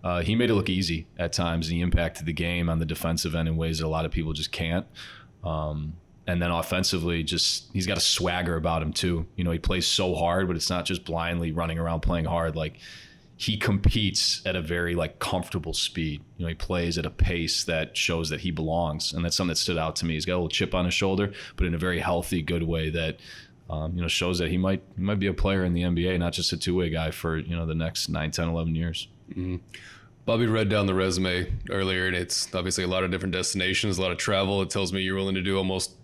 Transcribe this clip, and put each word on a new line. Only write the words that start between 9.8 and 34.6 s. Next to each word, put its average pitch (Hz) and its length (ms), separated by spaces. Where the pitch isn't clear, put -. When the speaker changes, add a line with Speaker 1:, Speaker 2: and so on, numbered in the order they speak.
Speaker 1:
so 90 280
hard, 87 320
but 87 100
it's - 120
not 90 160
just 92 200
blindly 85 480
running 82 260
around 82 220
playing 85 240
hard. 80 320
Like, 78 180
he - 200
competes - 880
at 92 100
a 90 60
very, 85 320
like, 80 240
comfortable 85 560
speed. 78 480
You 90 80
know, 82 40
he 82 60
plays 85 420
at 78 80
a 76 40
pace 85 540
that 80 340
shows 82 320
that 76 120
he 87 100
belongs. 80 600
And 85 120
that's 85 100
something 92 140
that 80 80
stood 87 220
out 80 180
to - 80
me. 80 80
He's 78 120
got 90 80
a - 20
little 87 140
chip - 260
on 90 100
his 87 80
shoulder, 98 380
but 92 100
in 85 80
a 85 60
very 87 200
healthy, 87 440
good 82 200
way 80 280
that, 80 260
um, 80 260
you 87 60
know, 82 60
shows 87 320
that 82 120
he 90 60
might, 95 260
he 90 60
might 101 180
be 98 80
a 92 60
player 98 320
in 87 80
the 87 100
N 87 120
B 87 120
A, 92 120
not 87 140
just - 200
a 82 40
two-way 90 340
guy 80 180
for, 80 280
you 82 180
know, 82 100
the 80 80
next 82 360
nine, 78 200
ten, 82 200
eleven 82 260
years. 80 320
Speaker 2:
Mm-hmm. 90 240
Bobby 117 200
read 110 240
down 104 160
the 95 80
resume 92 580
earlier, 95 360
and 90 100
it's - 380
obviously 92 300
a 90 40
lot 92 180
of 87 60
different 92 220
destinations, 92 640
a 95 40
lot 92 100
of 85 60
travel. 98 440